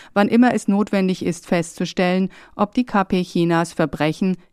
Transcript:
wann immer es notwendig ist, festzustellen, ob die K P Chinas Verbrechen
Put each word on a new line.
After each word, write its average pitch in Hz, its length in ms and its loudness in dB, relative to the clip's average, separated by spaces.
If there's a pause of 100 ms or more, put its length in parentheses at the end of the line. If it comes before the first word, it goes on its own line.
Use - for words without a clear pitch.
(120)
wann 202 140 2
immer 233 280 4
es 226 120 -4
notwendig 196 580 0
ist, - 220 -4
festzustellen, 180 840 -2 (260)
ob - 180 -2
die 247 100 0
K 196 200 0
P 185 180 0
Chinas 170 500 0
Verbrechen 160 640 -2 (140)